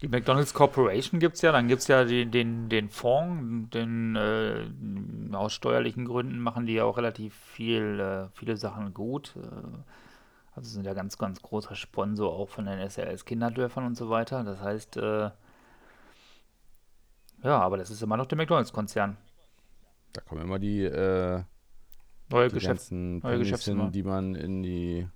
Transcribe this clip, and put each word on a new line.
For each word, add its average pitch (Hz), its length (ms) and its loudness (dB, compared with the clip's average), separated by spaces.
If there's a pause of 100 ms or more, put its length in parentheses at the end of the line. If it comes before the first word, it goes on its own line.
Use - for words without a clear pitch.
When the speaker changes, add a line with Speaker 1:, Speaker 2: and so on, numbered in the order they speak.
Speaker 1:
Die 147 60 -4
McDonald's 131 440 2
Corporation 131 640 4
gibt's 165 220 4
ja, 165 100 8
dann 123 180 6
gibt's 123 200 2
ja 131 160 10
die, 120 220 4
den, 117 420 0
den 107 220 2
Fonds, 123 800 0
den, 113 440 0
äh, 110 520 0 (680)
aus 101 200 -2
steuerlichen 120 500 0
Gründen 123 340 -2
machen 117 280 -2
die 113 80 0
ja 110 100 2
auch 110 140 0
relativ 110 360 -4
viel, 110 640 -2
äh, 95 300 -4 (100)
viele 110 200 -4
Sachen 101 340 -6
gut. 127 440 -8
Äh, - 420 -14 (760)
also 120 160 -12
sind 104 140 -6
ja 98 100 -4
ganz, 98 220 -8
ganz 95 240 -6
großer 107 340 -6
Sponsor 101 580 -2
auch 98 160 -4
von 104 180 -8
den 98 120 -4
S 98 200 -8
R 95 120 -6
S 92 140 -10
Kinderdörfern 123 600 -2
und 120 100 -4
so 117 140 -6
weiter. 113 340 0
Das 95 160 -8
heißt, 104 380 -6
äh, 107 320 0 (2000)
ja, 131 180 6
aber 95 180 4
das 92 120 -6
ist 107 120 -8
immer 110 140 0
noch 127 100 0
der 156 120 -2
McDonald's-Konzern. 110 800 0 (960)
Speaker 2:
Da - 80 -10
kommen 78 220 -8
immer 95 160 -2
die, 101 260 0
äh, 90 580 2 (840)
Speaker 1:
Neue 123 200 6
Speaker 2:
die - 60 -2
Speaker 1:
Geschäfts-, 101 360 -2
Speaker 2:
ganzen 90 280 -4
Speaker 1:
neue - 20 -6
Speaker 2:
Ponys 120 200 0
Speaker 1:
Geschäftsführer. 101 420 0
Speaker 2:
hin, 92 100 0
die 95 100 -2
man 95 320 -2
in 92 280 -4
die 87 520 -2